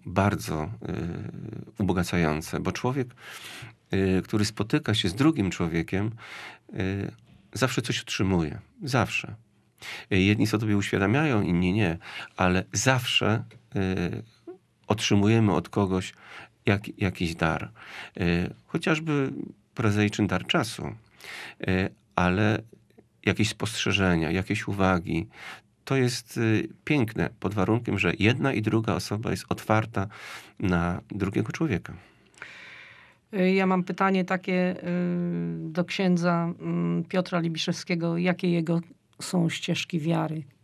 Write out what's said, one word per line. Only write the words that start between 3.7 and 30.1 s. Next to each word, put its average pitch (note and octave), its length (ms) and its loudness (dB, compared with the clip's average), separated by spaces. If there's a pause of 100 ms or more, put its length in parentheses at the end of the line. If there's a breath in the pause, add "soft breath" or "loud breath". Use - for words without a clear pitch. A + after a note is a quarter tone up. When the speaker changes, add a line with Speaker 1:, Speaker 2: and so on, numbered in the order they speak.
Speaker 1:
y, F#2+ 300 4
który G#2 220 0
spotyka A2 480 0
się G#2+ 160 2
z E2+ 40 -4
drugim C3 360 4
człowiekiem, F2 640 -2 (600 loud breath)
y, G2 380 -4 (420)
zawsze B2+ 280 0
coś - 200 -4
otrzymuje. F2+ 580 0 (240)
Zawsze. A#2+ 520 0 (760 loud breath)
Y, G2+ 60 4
jedni G#2 300 4
sobie G#2+ 300 2
uświadamiają, G#2 640 2
inni F2+ 320 2
nie, F#2 240 2 (400 loud breath)
ale F#2 260 4 (100)
zawsze, A#2 720 2 (320)
y, F#2 480 -2 (680)
otrzymujemy G#2 640 4
od - 160 -2
kogoś F#2+ 440 0 (520 loud breath)
jak-, G2+ 320 0
jakiś F2+ 380 -2
dar. D#2+ 360 0 (460 loud breath)
Y, F2 360 0 (140)
chociażby D#3 640 0 (420)
prozaiczny G#2 520 2
dar F2+ 200 -2
czasu, D#2+ 480 -2 (720 loud breath)
y, F#2 220 2 (260)
ale F#2+ 460 2 (640)
jakieś G#2+ 240 2
spostrzeżenia, F2+ 800 0
jakieś F#2+ 360 -2
uwagi. F2+ 600 2 (580 loud breath)
To C#3 100 0
jest, B2 420 0
y, A2 300 2 (180)
piękne, B2 440 2 (100)
pod F#2+ 140 -2
warunkiem, G#2 460 0
że F2 200 2
jedna B2+ 340 2
i - 80 0
druga A2 320 2
osoba G#2 380 -4
jest F2+ 180 -4
otwarta A2 580 0 (520 loud breath)